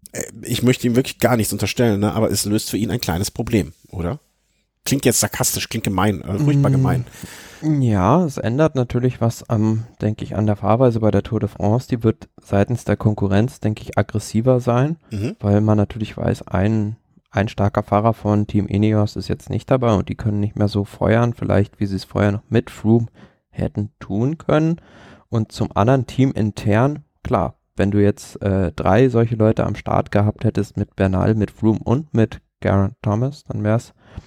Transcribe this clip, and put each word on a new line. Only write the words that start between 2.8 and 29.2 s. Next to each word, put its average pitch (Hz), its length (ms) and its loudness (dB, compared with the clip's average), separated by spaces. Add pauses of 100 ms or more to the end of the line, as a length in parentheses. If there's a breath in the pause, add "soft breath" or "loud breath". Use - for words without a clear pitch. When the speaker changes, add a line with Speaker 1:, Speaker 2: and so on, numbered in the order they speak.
Speaker 1:
ein 117 100 -4
kleines 90 300 -4
Problem, 113 420 -2 (160)
oder? 90 320 -6 (640)
Klingt 139 200 -2
jetzt 120 140 2
sarkastisch, - 500 -4
klingt - 140 -6
gemein, 98 400 0
äh, 101 160 -4
furchtbar 143 300 2
Speaker 2:
Mm. 135 40 2
Speaker 1:
gemein. 131 340 0 (760 loud breath)
Speaker 2:
Ja, 117 440 4
es 143 120 -6
ändert 143 400 0
natürlich 123 440 -2
was 117 300 -2
am, 110 340 0 (160)
denke 107 220 -2
ich, - 140 -8
an 107 100 0
der 107 80 2
Fahrweise 113 460 2
bei 107 100 4
der 101 140 2
Tour 107 160 -4
de 101 80 -2
France. 110 400 -2
Die 120 160 -4
wird - 240 0 (120)
seitens - 440 -2
der 104 120 0
Konkurrenz, 104 600 0
denke 107 240 -4
ich, - 160 -4
aggressiver 113 600 0
sein, 123 380 0 (120)
Speaker 1:
Mhm. 110 300 -6
Speaker 2:
weil 101 200 4
man 107 160 4
natürlich 107 400 -2
weiß, - 300 -2
ein, 107 500 0 (360)
ein 101 160 0
starker 104 340 -2
Fahrer 107 320 0
von 104 320 0
Team - 220 0
Ineos 104 480 0
ist 95 100 -8
jetzt - 240 -6
nicht 101 220 -6
dabei 123 220 2
und 95 140 0
die 104 60 -6
können 104 240 -2
nicht 104 160 -4
mehr 104 140 0
so 101 160 -2
feuern, 113 500 0
vielleicht 101 460 0
wie 104 60 0
sie 98 100 -4
es - 80 -6
vorher 101 260 0
noch 98 180 -4
mit 110 220 0
Froome 117 380 2 (420 soft breath)
hätten 104 480 -6
tun 120 400 -4
können. 160 420 0 (480 loud breath)
Und 113 220 -2
zum - 260 -6
anderen 120 300 2
teamintern, 123 920 0 (240)
klar, 95 340 -2 (160)
wenn 98 160 0
du 101 100 2
jetzt, - 400 0
äh, 95 300 0
drei 107 380 4
solche 117 260 2